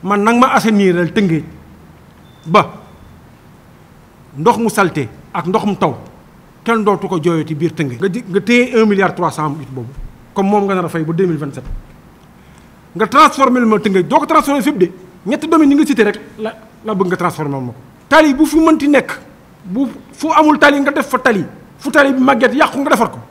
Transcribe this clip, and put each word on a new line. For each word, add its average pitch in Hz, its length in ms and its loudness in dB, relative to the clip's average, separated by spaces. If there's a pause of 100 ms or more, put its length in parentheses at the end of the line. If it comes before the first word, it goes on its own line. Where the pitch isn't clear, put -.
Man, 202 220 -2
nag 233 160 2
ma 262 160 2
assainiral 190 580 2
Tëngéej 165 300 0 (1040)
ba 170 240 2 (1700)
ndox 196 200 0
mu 226 120 0
salté 156 380 -2 (260)
ak 185 140 -6
ndox 185 180 0
mu 202 80 -2
taw, 151 220 -2 (640)
kenn 226 220 -2
dootu 196 240 0
ko 180 120 -4
jooyati 160 360 -2
biir 160 180 -4
Tëngéej. 127 240 -6
Nga 185 100 -2
di, 202 200 -6
nga 190 120 0
téye 240 400 2
un 226 60 4
milliard 196 260 2
trois 170 200 -4
cent 151 180 -4
boobu, 131 380 -10 (440)
comme 196 140 -2
moom 202 200 2
nga 196 100 -2
nar 180 80 -2
a 165 40 -6
fay 165 140 -4
ba 156 100 -4
deux 180 140 0
mille 160 120 -2
vingt-sept. 139 260 -10 (1300)
Nga 214 140 0
transformer 269 580 4
ma 214 140 2
Tëngéej, 190 260 0
doo 277 140 2
ko 294 60 -4
transformer 285 360 0
fépp 277 160 -2
de. 175 100 2 (380)
Ñetti 294 220 -4
domaine 320 240 4
yi - 60 4
nga 302 60 4
cité 226 200 2
rek 208 160 -2 (180)
la, 214 160 -10 (300)
la 214 100 -4
bëgg 190 140 0
nga 180 80 -2
transformer 156 420 -6
ma 123 140 -8
ko. - 20 -14 (340)
Tali 302 260 6
bu 294 120 2
fi 294 140 -4
mënti 320 260 2
nekk, 285 320 0 (460)
bu 226 240 -4 (240)
fu - 180 -6
amul 302 300 4
tali, 285 180 4
nga 277 140 0
def 294 160 -2
fa 254 100 -4
tali. 208 260 0 (380)
Fu 285 80 -6
tali 277 220 4
bi 262 100 -2
màgget, 254 320 2
yàqu, 285 240 0
nga 277 120 -2
defar 226 200 2
ko. - 80 -16 (120)